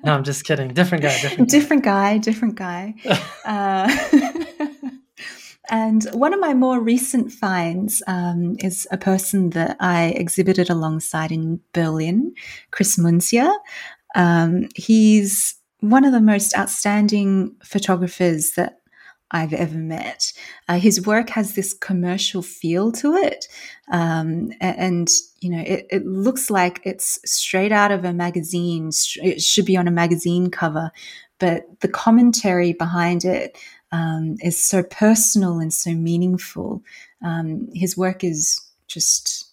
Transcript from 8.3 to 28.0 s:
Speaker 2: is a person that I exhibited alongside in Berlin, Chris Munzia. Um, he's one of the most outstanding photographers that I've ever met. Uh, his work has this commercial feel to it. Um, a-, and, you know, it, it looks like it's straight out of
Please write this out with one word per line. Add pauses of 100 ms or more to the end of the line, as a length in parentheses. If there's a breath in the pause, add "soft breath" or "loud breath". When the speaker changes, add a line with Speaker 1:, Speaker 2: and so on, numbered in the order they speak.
Speaker 2:
is
a
person
that
I (100)
exhibited
alongside
in (120)
Berlin, (360 loud breath)
Chris
Munzia. (600 loud breath)
Um,
he's (240)
one
of
the
most
outstanding
photographers
that (520 soft breath)
I've
ever
met. (360 loud breath)
Uh,
his
work
has
this
commercial
feel
to
it. (460 loud breath)
Um, (120)
a-,
and, (340)
you
know,
it,
it
looks
like
it's (120)
straight
out
of